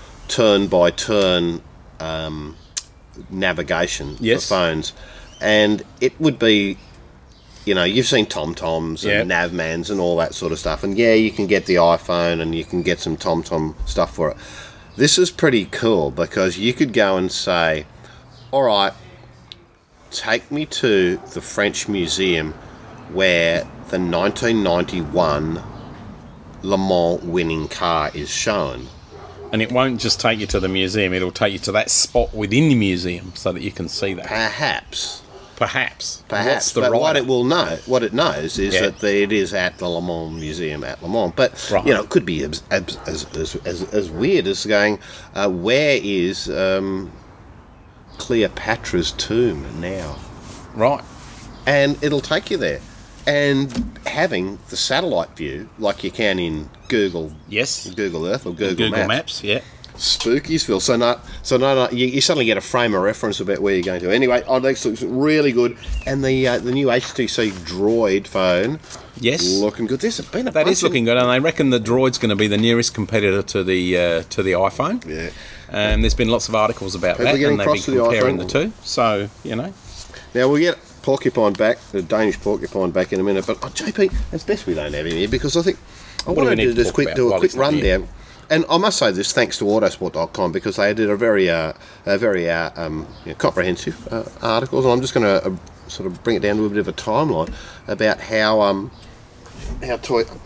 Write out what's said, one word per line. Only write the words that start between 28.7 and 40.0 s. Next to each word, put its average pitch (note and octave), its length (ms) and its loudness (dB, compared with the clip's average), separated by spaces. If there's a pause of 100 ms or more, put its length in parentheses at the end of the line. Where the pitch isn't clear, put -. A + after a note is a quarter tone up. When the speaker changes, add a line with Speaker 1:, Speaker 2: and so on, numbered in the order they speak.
Speaker 2:
And A2 80 0
it A2+ 100 -2
won't B2+ 300 2
just - 200 0
take A2+ 180 2
you G2+ 80 -4
to G2+ 140 0
the F#2+ 80 0
museum, F#2+ 440 0
it'll F#2 180 0
take G#2 220 0
you F#2+ 60 -8
to G2 140 -4
that G#2+ 180 0
spot - 420 2
within A2 360 2
the C3+ 60 6
museum F2+ 600 0
so - 160 -2
that F2+ 100 -8
you G2+ 100 -6
can E2+ 180 -8
see G2 240 -4
that. F2 120 -10
Speaker 1:
Perhaps. A2 960 -4 (360)
Speaker 2:
Perhaps. - 720 -4
Speaker 1:
Perhaps. G#2 200 -2
Speaker 2:
What's - 220 0
the A#2+ 100 0
Speaker 1:
But B2 120 2
what A#2 80 2
Speaker 2:
right D3+ 160 2
Speaker 1:
it B2+ 100 0
will B2+ 160 2
know, B2 420 0
what B2 160 2
it G#2 120 -2
knows G#2+ 440 -2
is G2 160 0
Speaker 2:
Yeah. F#2 100 4
Speaker 1:
that F#2+ 160 -2
the, G2+ 240 4
it G2+ 100 0
is G2 200 0
at F2+ 240 -2
the F2+ 100 -4
Le E2+ 140 -2